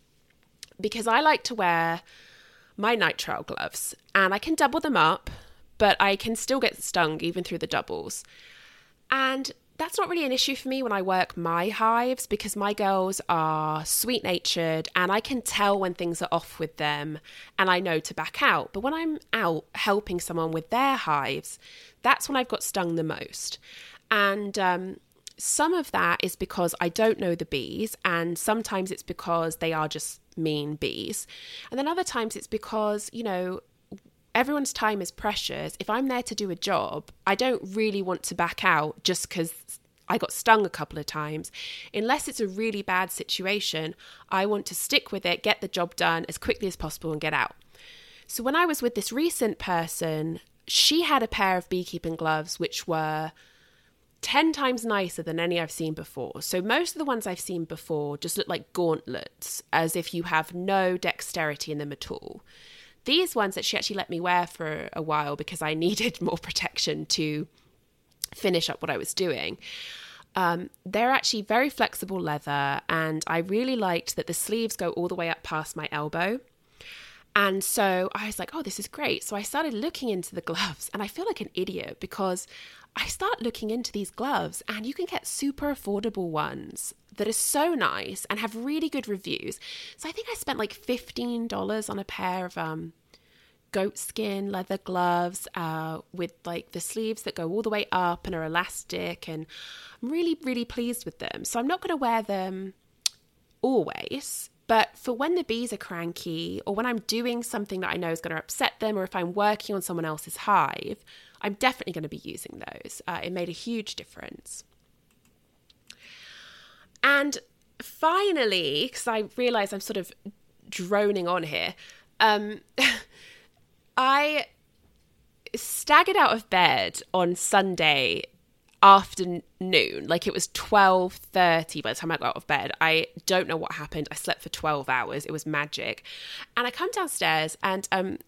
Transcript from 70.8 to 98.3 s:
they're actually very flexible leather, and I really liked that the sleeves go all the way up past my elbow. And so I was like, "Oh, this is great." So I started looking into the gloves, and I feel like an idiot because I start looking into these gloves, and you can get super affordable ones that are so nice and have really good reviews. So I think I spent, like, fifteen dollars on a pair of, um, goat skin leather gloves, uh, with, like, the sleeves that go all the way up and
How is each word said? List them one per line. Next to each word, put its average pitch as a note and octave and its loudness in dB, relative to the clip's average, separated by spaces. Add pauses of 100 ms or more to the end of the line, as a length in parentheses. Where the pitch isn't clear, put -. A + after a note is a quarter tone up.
they're G#3+ 2
actually A#3+ 2
very B3 4
flexible F#3+ -2
leather, C#3+ -2
and D#3+ 0
I E3 2
really A3 0
liked F#3 0
that D3+ -4
the E3+ -4
sleeves A3 -2
go F3 -2
all F3 -2
the F#3 -6
way E3+ -2
up - -8
past D#3 -6
my D3+ -6
elbow. E3 -2 (960)
And G3 4
so F#3+ 2
I G#3+ -4
was G#3+ -6
like, F3+ -6
"Oh, D#4+ -6
this G3+ -8
is G3+ -8
great." - -4
So - -6
I G3+ -4
started D4 -2
looking C4 -4
into F#3 -2
the F3+ -6
gloves, F3 -4
and G#3 -4
I G3 -4
feel E4+ -6
like A4 -2
an G#3 -8
idiot F#3 -6
because F#3 -4 (500)
I - -2
start - -2
looking A3+ -4
into A#3 -4
these G3+ -4
gloves, G3+ -2
and G#3+ -4
you C4+ -6
can F4+ -4
get - -4
super C#4 -2
affordable G3+ -2
ones - -6 (240)
that G#3 0
are A3+ 0
so D4+ 2
nice F#3+ -2
and G#3 -4
have A3 -4
really D4 -2
good C#4 -6
reviews. - -6 (380)
So D#4+ -10
I E4 -8
think A4 -10
I A#4 -6
spent, - -6
like, G#3 -4
fifteen A#3+ -4
dollars G#3 -4
on G#3 -4
a G3 -6
pair F#3 -4
of, F3+ -10
um, E3 -6 (800)
goat G3+ 0
skin G3 -4
leather F#3+ -4
gloves, F3+ 0
uh, D#3+ -4 (140)
with, F3 -4 (140)
like, E3+ -8
the F3 -6
sleeves A3 -4
that - -6
go E3 -4
all G3+ 0
the A3+ 0
way G#3 0
up F3 0
and F#3 -4